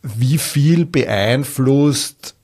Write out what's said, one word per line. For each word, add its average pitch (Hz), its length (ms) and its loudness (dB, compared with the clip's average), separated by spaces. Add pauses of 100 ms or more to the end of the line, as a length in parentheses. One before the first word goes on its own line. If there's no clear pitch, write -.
wie 127 360 0
viel 165 460 2
beeinflusst 135 1600 -2